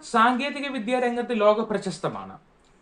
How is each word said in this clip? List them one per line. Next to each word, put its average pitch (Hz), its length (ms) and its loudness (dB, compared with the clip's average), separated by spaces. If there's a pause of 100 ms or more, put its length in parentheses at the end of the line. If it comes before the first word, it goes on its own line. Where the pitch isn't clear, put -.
(120)
സാങ്കേതിക 254 560 2
വിദ്യാ 254 320 -2
രംഗത്ത് 240 400 -2
ലോക 214 220 6
പ്രശസ്തമാണ്. 143 760 -6 (420)